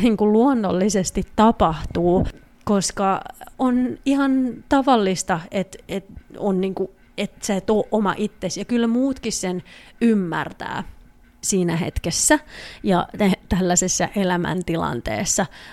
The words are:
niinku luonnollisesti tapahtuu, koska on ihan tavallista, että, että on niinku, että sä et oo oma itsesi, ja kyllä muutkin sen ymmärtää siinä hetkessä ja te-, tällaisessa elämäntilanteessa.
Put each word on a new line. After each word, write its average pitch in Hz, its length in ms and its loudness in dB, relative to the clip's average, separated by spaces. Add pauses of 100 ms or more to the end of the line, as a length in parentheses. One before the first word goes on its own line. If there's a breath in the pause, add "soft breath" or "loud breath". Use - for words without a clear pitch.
niinku 214 300 4
luonnollisesti 208 920 2 (140)
tapahtuu, 175 920 2 (380)
koska 196 560 0 (380)
on 247 460 0
ihan 269 640 0
tavallista, 214 720 2 (100)
että, - 280 -6 (100)
että 196 240 -8 (260)
on 190 220 0
niinku, 190 300 -4 (280)
että - 280 -8
sä 202 100 0
et 185 140 -4
oo 208 200 2
oma 208 260 0
itsesi, 190 440 -6
ja 202 40 -8
kyllä 233 220 0
muutkin 247 460 -2
sen 180 300 -4 (380 loud breath)
ymmärtää 185 840 0 (560)
siinä 175 360 0
hetkessä 165 600 0 (440 loud breath)
ja 180 260 2 (100)
te-, 196 140 4 (160)
tällaisessa 180 680 0
elämäntilanteessa. 175 1300 -2 (260 loud breath)